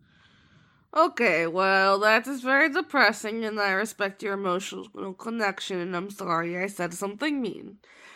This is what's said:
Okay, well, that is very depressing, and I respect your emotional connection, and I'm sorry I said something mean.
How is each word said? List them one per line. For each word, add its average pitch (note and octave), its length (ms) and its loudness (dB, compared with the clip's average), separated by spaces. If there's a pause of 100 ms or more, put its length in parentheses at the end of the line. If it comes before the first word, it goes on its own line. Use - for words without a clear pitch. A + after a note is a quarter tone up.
(960)
Okay, A#3+ 500 2
well, F#3+ 540 4
that A3 280 6
is C4+ 140 -6
very C#4 320 4
depressing, A3+ 720 0
and G#3+ 160 -4
I G3+ 100 2
respect G3 520 -4
your G3+ 100 -4
emotional F#3+ 800 -6
connection, G3+ 680 -4
and F3+ 160 -4
I'm F#3 140 -6
sorry F3 480 -4
I F#3 100 -2
said F3 280 -6
something G#3 440 -4
mean. G3+ 380 -8 (380)